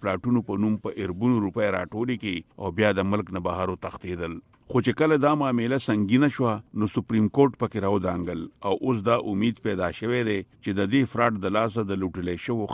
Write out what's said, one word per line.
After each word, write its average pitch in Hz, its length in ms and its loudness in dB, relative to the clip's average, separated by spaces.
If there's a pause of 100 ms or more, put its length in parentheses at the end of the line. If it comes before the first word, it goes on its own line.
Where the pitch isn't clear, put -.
پلاټونو 104 460 0
په 101 120 0
نوم 107 240 2
په 98 160 -6
اربونو 107 440 0
روپۍ 104 200 0 (100)
راټولې 113 460 -4
کړي 95 140 -4 (240)
او 95 180 -4
بیا 104 220 4
د 95 140 0
ملک 95 220 -4
نه 90 120 -6
بهر 92 260 -2
وتښتېدل. 85 640 -8 (320)
خو 127 140 2
چې 117 140 2
کله 156 240 4
دا 147 60 6 (100)
معامله 127 460 0
سنګینه 110 500 4
شوه، 120 160 2 (300)
نو 104 100 2
سپریم 110 340 2 (120)
کورټ 139 240 4
پکې 104 240 -2
راودانګل 90 600 -2 (220)
او 95 80 2 (140)
اوس 117 180 0
دا 117 100 4 (140)
امید 104 340 0
پیدا 92 320 0
شوی 120 300 -2
دی 104 100 0
چې 95 400 -6
د 98 140 2
دې 135 220 4
فراډ 113 320 2
د 95 120 0
لاسه 110 320 0
د 98 140 -2
لوټلې 87 420 -4
شوو 113 280 -4